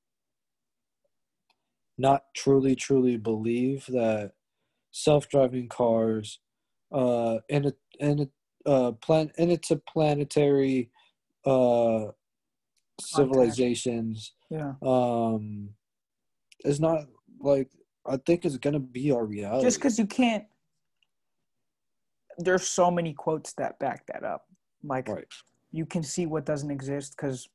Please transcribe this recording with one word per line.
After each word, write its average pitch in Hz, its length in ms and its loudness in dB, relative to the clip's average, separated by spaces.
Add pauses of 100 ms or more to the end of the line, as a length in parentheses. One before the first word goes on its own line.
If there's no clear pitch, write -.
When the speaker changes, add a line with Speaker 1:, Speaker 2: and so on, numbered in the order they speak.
(2000)
Speaker 1:
not 135 260 4 (100)
truly, 135 400 4
truly 127 420 2
believe 117 720 -2
that 110 460 -2 (600)
self-driving 131 760 2
cars, 113 720 0 (540)
uh, 117 460 0 (100)
in 143 180 0
a, 131 60 -2 (260)
in 147 320 0 (360)
a, - 20 -2
uh, 127 240 2
plan-, 156 460 0
in 170 120 2
interplanetary, 143 1400 0 (540)
uh, 120 600 4 (920)
Speaker 2:
Contact. - 0 -
Speaker 1:
civilizations, 120 1300 0 (180)
Speaker 2:
Yeah. 147 320 -8
Speaker 1:
um, 113 880 0 (960)
is 143 140 0
not, 160 280 0 (340)
like, 135 300 2 (340)
I 135 140 -4
think 175 260 0
it's 139 140 -2
gonna 147 220 0
be 127 320 -4
our 117 120 0
reality. 104 420 -2
Speaker 2:
Just 247 140 2
'cause 240 180 0
you 214 80 0
can't, 233 400 0 (1900)
there's 180 280 0
so 175 240 2
many 170 240 -2
quotes 156 400 -6
that - 240 -6
back - 280 -6
that - 180 -12
up. - 240 -8 (340)
Like, 131 260 -6
Speaker 1:
Right. 95 180 -8 (440)
Speaker 2:
you 160 160 -6
can 165 160 -4
see 170 240 -4
what 151 180 -4
doesn't 147 260 -4
exist 139 460 -8
'cause 135 380 -6